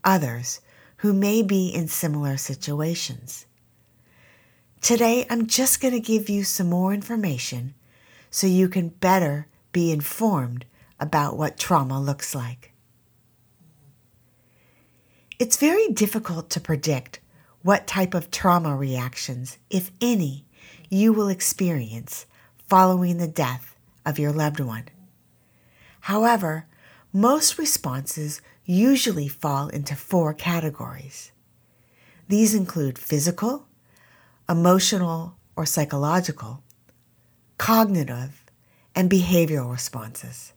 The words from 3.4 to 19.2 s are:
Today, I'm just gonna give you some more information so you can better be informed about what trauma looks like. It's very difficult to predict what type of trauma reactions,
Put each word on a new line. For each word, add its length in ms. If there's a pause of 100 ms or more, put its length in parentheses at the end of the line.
Today, 480
I'm 180
just 340
gonna 180
give 300
you 140
some 260
more 240
information 800 (560)
so 180
you 220
can 200
better 580 (240)
be 200
informed 760 (340)
about 380
what 200
trauma 420
looks 360
like. 380 (2750)
It's 180
very 320
difficult 640
to 80
predict 600 (420)
what 260
type 260
of 160
trauma 460
reactions, 800 (140)